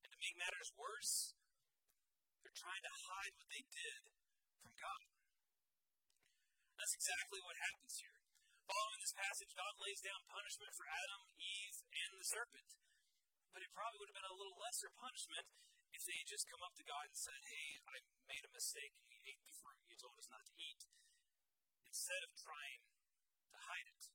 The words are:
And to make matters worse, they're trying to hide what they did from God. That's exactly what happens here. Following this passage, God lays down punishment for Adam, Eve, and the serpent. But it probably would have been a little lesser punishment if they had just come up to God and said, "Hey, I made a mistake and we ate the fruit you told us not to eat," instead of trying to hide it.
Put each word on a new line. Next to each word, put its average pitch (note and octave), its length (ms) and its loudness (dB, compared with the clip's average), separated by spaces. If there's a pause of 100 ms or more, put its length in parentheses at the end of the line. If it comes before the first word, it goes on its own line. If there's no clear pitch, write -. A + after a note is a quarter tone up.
And - 100 -14
to - 60 -18
make - 200 2
matters F3+ 400 2
worse, - 560 4 (1040)
they're - 160 -16
trying F#3 320 0
to - 60 -2 (180)
hide G3 240 2
what - 160 -14
they - 160 -2
did - 340 0 (640)
from - 160 -14
God. - 280 0 (1700)
That's - 160 6
exactly F5+ 480 4
what - 120 -4
happens - 440 0
here. - 200 -10 (480)
Following G#3+ 320 6
this - 160 4
passage, G3 400 2
God F#3+ 240 2
lays G3 200 2
down F#3+ 280 -2
punishment G3+ 480 -4
for - 120 -4
Adam, F3+ 340 2 (180)
Eve, G3+ 440 -2
and E3 360 2
the - 120 2
serpent. - 380 2 (840)
But F#3 80 -4
it - 80 -10
probably G#3 320 0
would G3+ 80 -10
have G3 80 -6
been F#3+ 160 -2
a F#3+ 40 -10
little G3 200 -2
lesser - 320 2
punishment - 560 -2 (480)
if - 80 -2
they F3 160 2
had D#3+ 80 -2
just G#3 240 2
come E3 80 -8
up F3 160 -6
to D3+ 80 -12
God D3 240 0
and - 80 -10
said, - 240 0
"Hey, D3+ 480 -4
I - 80 -4 (320)
made C#3 160 -2
a - 80 -12
mistake - 480 0
and - 80 -20
we - 160 -16
ate C3+ 240 -10
the - 80 -12
fruit - 320 -12
you - 80 -18
told - 240 -12
us - 80 -8
not - 160 -12
to - 160 -16
eat," D#3+ 240 -6 (1040)
instead - 400 2
of - 80 -16
trying D3 480 -6 (720)
to - 80 -16
hide F3 240 0
it. - 160 -10 (120)